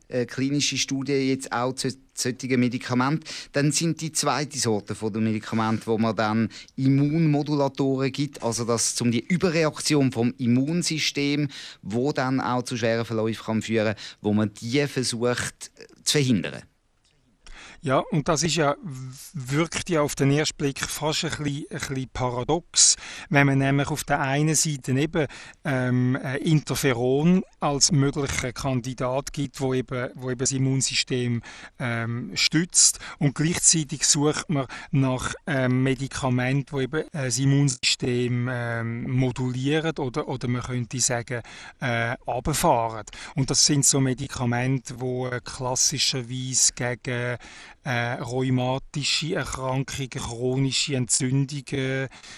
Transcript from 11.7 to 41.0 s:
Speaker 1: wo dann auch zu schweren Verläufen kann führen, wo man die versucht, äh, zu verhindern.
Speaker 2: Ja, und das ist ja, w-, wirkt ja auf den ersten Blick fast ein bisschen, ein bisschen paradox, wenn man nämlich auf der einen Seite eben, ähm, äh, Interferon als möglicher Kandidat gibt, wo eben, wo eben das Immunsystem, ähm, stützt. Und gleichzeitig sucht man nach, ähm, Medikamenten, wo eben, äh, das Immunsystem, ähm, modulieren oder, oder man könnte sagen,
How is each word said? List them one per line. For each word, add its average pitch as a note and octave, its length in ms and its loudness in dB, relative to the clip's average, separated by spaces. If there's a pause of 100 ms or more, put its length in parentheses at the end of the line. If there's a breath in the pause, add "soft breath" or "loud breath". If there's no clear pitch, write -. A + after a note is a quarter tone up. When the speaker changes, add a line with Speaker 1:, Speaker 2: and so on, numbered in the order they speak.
Speaker 1:
wo B2 300 0
dann C3 280 0
auch B2 220 0
zu B2 160 -4
schweren A2+ 260 2
Verläufen A2 400 -2
kann A2 180 0
führen, A2 320 2 (280 loud breath)
wo G#2 100 2
man G#2+ 220 2
die B2+ 320 0
versucht, B2 880 -2
äh, - 80 -20 (200)
zu - 140 2
verhindern. F2+ 440 2 (1200 loud breath)
Speaker 2:
Ja, C#3 180 2 (120)
und D#3+ 180 2
das D#3 140 2
ist D#3+ 140 2
ja, C#3+ 260 4
w-, C3 720 -8
wirkt - 320 0
ja D#3+ 140 2
auf C#3+ 140 -2
den C#3 160 4
ersten D3 240 0
Blick C#3 240 -2
fast - 440 -2
ein D3 60 -2
bisschen, D3 400 -4
ein D#3+ 80 -8
bisschen C3 340 -6
paradox, B2 840 2 (320 loud breath)
wenn C#3 180 6
man C3+ 120 4
nämlich C#3 300 2
auf D3+ 140 -4
der D3+ 180 0
einen D3 360 2
Seite C#3+ 360 0
eben, D3+ 360 2 (360 loud breath)
ähm, B2+ 520 2
äh, C3+ 220 -4
Interferon C#3 1080 4 (160)
als C#3+ 320 0
möglicher C#3 600 0
Kandidat C3 800 -4
gibt, C#3 280 -6
wo C3 140 0
eben, B2+ 420 -4
wo C3 140 -8
eben B2 100 -4
das B2+ 100 0
Immunsystem, C3 880 0 (380 loud breath)
ähm, A#2 560 -4
stützt. - 640 2 (200 loud breath)
Und C#3 180 2
gleichzeitig D#3 680 0
sucht D3 440 2
man C#3 160 0 (240 loud breath)
nach, B2+ 440 2 (120)
ähm, C3 380 2
Medikamenten, C3 880 0
wo C#3 80 -2
eben, C#3 220 -2 (100)
äh, C3+ 140 -4
das A#2+ 120 -2
Immunsystem, B2 1120 2
ähm, A#2 580 -4
modulieren C3 880 0
oder, C#3+ 280 -2
oder C3 220 -6
man B2 140 0
könnte B2 360 -6
sagen, A#2+ 440 -2 (360 loud breath)